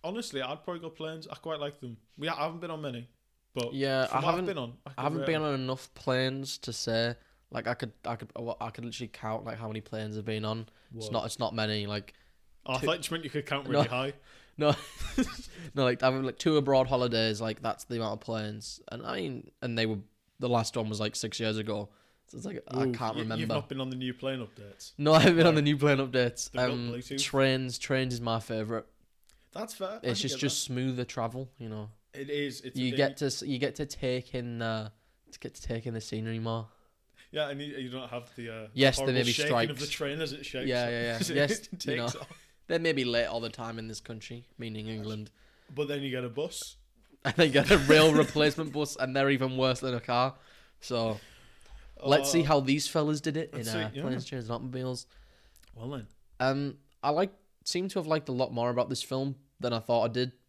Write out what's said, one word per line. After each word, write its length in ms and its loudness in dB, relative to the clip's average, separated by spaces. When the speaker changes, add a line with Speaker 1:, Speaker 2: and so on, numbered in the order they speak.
Speaker 1:
honestly, 380 -6
I'd 220 -6
probably 160 -6
go 100 -10
planes. 380 -10
I 80 -10
quite 240 -6
like 220 -8
them. 160 -12
We, 120 -4
I 60 -2
haven't 260 -4
been 100 -8
on 100 -6
many, 280 -6
but 200 -4
Speaker 2:
Yeah, 320 2
Speaker 1:
from 120 0
Speaker 2:
I 40 2
Speaker 1:
what 20 -2
I've 120 4
Speaker 2:
haven't, 100 -2
Speaker 1:
been 120 -4
on, 160 -6
I 40 -14
Speaker 2:
I 40 -18
Speaker 1:
can 100 -8
Speaker 2:
haven't 160 -2
Speaker 1:
rate 60 -4
Speaker 2:
been 160 0
Speaker 1:
them. 120 0
Speaker 2:
on 60 -2
enough 360 -6
planes 640 0
to 120 -8
say, 440 0
like, 160 -4
I 60 0
could, 180 -6
I 100 -2
could, 220 -14
I, 240 -6
I 80 -6
could 160 -12
literally 260 -10
count, 320 -6
like, 140 -8
how 100 -8
many 140 -6
planes 360 -6
I've 60 -6
been 220 -2
on. 240 -4
It's 120 -10
Speaker 1:
Whoa. 60 -6
Speaker 2:
not, 120 0
it's 140 -8
not 160 -2
many, 320 -2
like, 260 -6
Speaker 1:
Oh, 100 -2
I 40 -2
Speaker 2:
two 60 -2
Speaker 1:
thought 60 4
you 80 0
just 120 -6
meant 120 -4
you 60 -8
could 180 -4
count 180 -2
Speaker 2:
No. 140 2
Speaker 1:
really 100 4
high. 240 -2
Speaker 2:
No, 180 4
<laughs> 500 -8
no, 100 2
like, 180 2
having, 220 4
like, 140 -4
two 200 4
abroad 300 6
holidays, 540 2
like, 200 -4
that's 240 -4
the 100 -4
amount 180 -2
of 60 -6
planes. 600 -8
And 140 -10
I 100 -2
mean, 340 -6
and 160 -2
they 100 2
were, 100 0
the 100 -2
last 280 2
one 100 0
was, 120 -4
like, 160 -2
six 240 -6
years 180 0
ago. 320 -4
So 100 -16
it's 80 -12
like, 220 -8
I 160 0
Speaker 1:
Ooh, 80 2
Speaker 2:
can't 240 -2
Speaker 1:
y-, 60 -4
Speaker 2:
remember. 180 -2
Speaker 1:
you've 100 -2
not 180 -2
been 140 -6
on 80 -6
the 60 -8
new 180 -4
plane 320 -6
updates? 540 -18
Speaker 2:
No, 140 8
I 80 12
haven't 160 8
been 100 10
on 80 8
Speaker 1:
Right. 0 -
Speaker 2:
the 80 4
new 140 4
plane 200 6
updates. 540 0
Speaker 1:
They've 160 2
got 40 2
Speaker 2:
Um, 200 -4
Speaker 1:
Bluetooth? 320 -6
Speaker 2:
trains, 560 2
trains 340 0
is 80 -4
my 180 0
favourite. 460 -4
Speaker 1:
That's 220 -10
fair. 140 -6
I 80 -8
Speaker 2:
It's 80 -14
Speaker 1:
can 100 0
Speaker 2:
just, 220 -2
Speaker 1:
get 60 -4
Speaker 2:
just 260 0
Speaker 1:
that. 60 -6
Speaker 2:
smoother 320 -2
travel, 520 -4
you 120 -10
know. 200 -8
Speaker 1:
It 160 -10
is. 320 -4
It's 160 -8
Speaker 2:
You 160 0
Speaker 1:
a 40 0
Speaker 2:
get 140 4
Speaker 1:
bit 60 -14
Speaker 2:
to 80 -2
s-, 160 -2
you 160 -4
get 180 -2
to 120 -6
take 480 -4
in 240 -6
the, 320 -4
to 80 -20
get 160 -12
to 60 -18
take 260 -4
in 80 -4
the 60 -4
scenery 380 -4
more. 280 -4
Speaker 1:
Yeah, 180 -2
and 120 -8
you, 160 -10
you 120 -8
don't 200 -10
have 260 -10
the, 140 -10
uh, 240 -12
Speaker 2:
Yes, 240 6
Speaker 1:
the 80 0
Speaker 2:
there 80 4
may 80 4
Speaker 1:
horrible 60 2
Speaker 2:
be 60 2
Speaker 1:
shaking 360 2
of 100 -8
the 60 -4
Speaker 2:
strikes. 60 -8
Speaker 1:
train 300 -4
as 120 -4
it 120 -12
shakes 220 -6
Speaker 2:
Yeah, 160 2
Speaker 1:
up. 60 0
Speaker 2:
yeah, 140 -2
yeah. 140 -2
Speaker 1:
<laughs> 20 -4
As 100 -2
it 60 -2
Speaker 2:
Yes, 360 2
you 60 -12
Speaker 1:
takes 200 -2
Speaker 2:
know. 80 -2
Speaker 1:
off. 220 -6
Speaker 2:
They 120 0
may 140 2
be 120 2
late 200 2
all 140 -2
the 100 -4
time 300 -8
in 80 -8
this 120 -10
country, 460 -14
meaning 300 -8
England. 440 -6
Speaker 1:
But 140 -2
then 140 -4
you 100 -4
get 120 -2
a 60 -4
bus. 520 -6
Speaker 2:
<laughs> 440 -20
And 100 0
then 160 6
get 180 6
a 80 10
rail 360 10
replacement 580 4
bus, 240 -2
and 200 -2
they're 140 4
even 280 2
worse 240 2
than 120 -2
a 60 -2
car. 360 2
So 400 -2
let's 280 6
see 120 6
Speaker 1:
Uh, 20 4
Speaker 2:
how 160 6
these 260 2
fellas 340 2
did 160 -2
it 140 -4
in, 60 -8
Speaker 1:
let's 140 -4
see, 80 -2
Speaker 2:
uh, 140 -2
Speaker 1:
yeah. 80 -8
Speaker 2:
Planes, 240 -4
Trains, 200 -8
and 80 -4
Automobiles. 520 -6
Speaker 1:
Well 140 -10
then. 180 -10
Speaker 2:
Um, 380 2
I 60 4
like, 220 4
seem 240 -2
to 100 -2
have 80 -4
liked 220 0
a 40 -2
lot 200 0
more 160 2
about 200 2
this 140 -2
film 320 -2
than 140 0
I 60 0
thought 260 4
I 20 0
did. 240 0